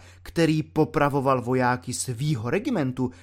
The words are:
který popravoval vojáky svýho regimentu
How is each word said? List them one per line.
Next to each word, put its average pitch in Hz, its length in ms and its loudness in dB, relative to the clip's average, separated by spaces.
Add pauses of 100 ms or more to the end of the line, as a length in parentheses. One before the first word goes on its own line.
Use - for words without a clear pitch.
(220)
který 156 400 2
popravoval 143 800 2
vojáky 123 520 0
svýho 123 560 -4
regimentu 143 600 -2 (120)